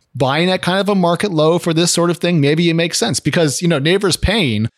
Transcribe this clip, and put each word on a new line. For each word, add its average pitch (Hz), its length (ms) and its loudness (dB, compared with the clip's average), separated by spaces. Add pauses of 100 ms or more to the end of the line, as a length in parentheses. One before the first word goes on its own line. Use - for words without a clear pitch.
(140)
Buying 147 380 0
at 185 100 -2
kind 185 180 0
of 190 80 -2
a 208 80 2
market 175 360 0
low 160 280 2
for 170 140 -2
this 165 180 0
sort 175 200 0
of 160 80 -6
thing, 175 200 0
maybe 156 300 2
it 165 60 0
makes 170 240 -2
sense 226 200 -2
because, 156 440 -2
you 175 40 0
know, 165 120 0
Naver's 175 360 0
paying 127 520 -2 (100)